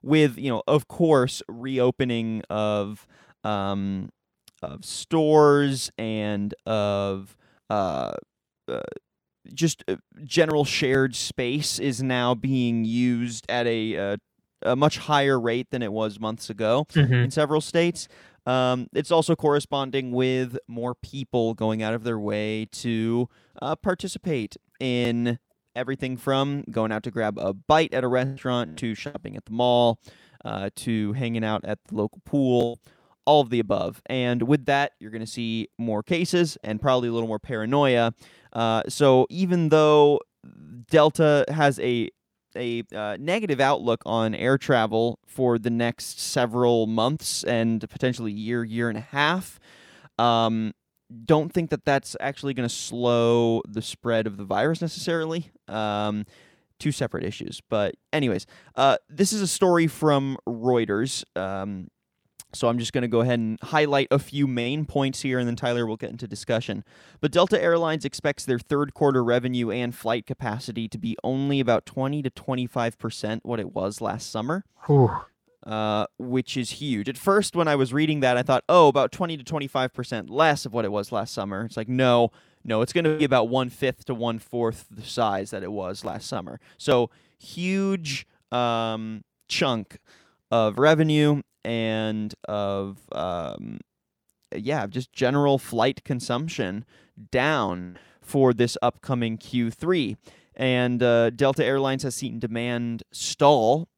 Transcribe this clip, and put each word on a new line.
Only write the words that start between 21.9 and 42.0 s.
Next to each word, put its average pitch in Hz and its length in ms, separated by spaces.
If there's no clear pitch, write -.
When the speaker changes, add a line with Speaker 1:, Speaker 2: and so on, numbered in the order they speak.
Speaker 1:
of 113 100
their 117 160
way 107 520
to, 117 580
uh, 151 140
participate 175 840
in 120 580
everything 127 420
from 139 520
going 110 220
out 107 120
to 123 60
grab 107 280
a 98 160
bite 151 400
at 127 100
a 127 40
restaurant 127 680
to 117 160
shopping 104 440
at - 80
the - 60
mall, 120 480
uh, 98 320
to 110 380
hanging 117 300
out 107 200
at 104 220
the - 100
local 107 300
pool, 123 540
all 147 160
of 120 80
the 120 100
above. 101 480
And 123 360
with 135 220
that, 139 340
you're 107 120
gonna 113 140
see 113 520
more 110 260
cases 170 600
and 107 180
probably 127 260
a 117 60
little 117 160
more 107 100
paranoia. 120 720
Uh, 113 380
so 131 400
even 175 400
though 151 500
Delta 151 560
has 143 320
a, 120 300